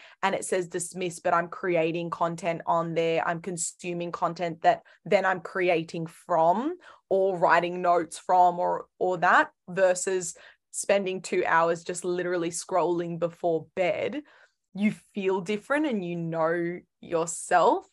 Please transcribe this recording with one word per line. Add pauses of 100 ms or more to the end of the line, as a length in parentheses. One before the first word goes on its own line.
(240)
and
it
says
dismiss,
but
I'm
creating
content
on
there,
I'm
consuming
content
that (220)
then
I'm
creating
from (320)
or
writing
notes
from
or, (100)
or
that, (160)
versus (380)
spending
two
hours
just
literally
scrolling
before
bed, (500)
you (220)
feel
different
and
you
know (220)
yourself,